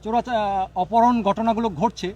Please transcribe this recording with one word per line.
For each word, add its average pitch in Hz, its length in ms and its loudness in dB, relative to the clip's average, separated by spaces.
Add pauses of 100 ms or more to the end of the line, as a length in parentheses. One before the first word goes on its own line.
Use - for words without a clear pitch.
চোরা 220 180 0
চা-, 202 540 -2
অপহরণ 226 480 2
ঘটনাগুলো 220 460 0
ঘটছে, 185 460 -4